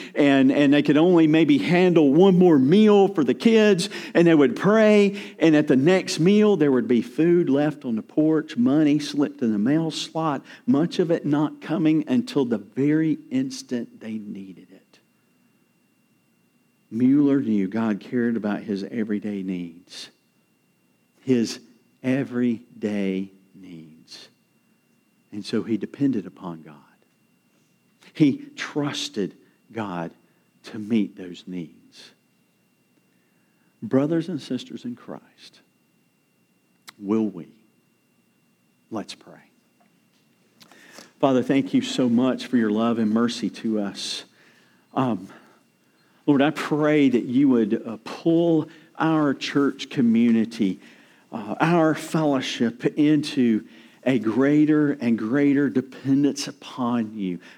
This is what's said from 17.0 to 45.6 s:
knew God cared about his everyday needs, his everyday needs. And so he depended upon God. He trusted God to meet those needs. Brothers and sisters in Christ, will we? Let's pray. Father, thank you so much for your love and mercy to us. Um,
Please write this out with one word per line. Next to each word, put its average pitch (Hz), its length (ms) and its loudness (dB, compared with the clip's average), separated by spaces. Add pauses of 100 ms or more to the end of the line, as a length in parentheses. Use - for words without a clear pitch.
knew 107 260 -2
God 107 320 -4
cared 120 380 -4
about 104 260 -6
his 98 220 -6
everyday 104 580 -6
needs, 87 680 -12 (1120)
his 120 340 0 (460)
everyday 110 1300 -4 (240)
needs. 80 760 -20 (1000)
And 104 140 -14
so 110 180 -4
he 110 140 -4
depended 113 500 -4
upon 87 360 -14
God. 76 120 -20 (1400)
He 143 320 0 (120)
trusted 143 800 -8 (380)
God 90 380 -8 (540)
to 117 160 -14
meet 107 360 -2
those 90 300 -18
needs. - 640 -16 (1700)
Brothers 147 460 -2
and 156 140 -8
sisters - 420 -10
in 120 120 -10
Christ, - 640 -20 (1400)
will 107 280 -2
we? 90 200 -12 (1400)
Let's 104 240 -12
pray. - 200 -20 (1900)
Father, 131 240 2
thank 135 280 0
you 127 100 2
so - 260 -2
much 120 380 0
for - 100 -4
your 113 160 2
love 113 260 0
and 107 140 -2
mercy 113 360 -2
to 110 320 -6
us. - 440 -10 (680)
Um, 104 360 -6 (1000)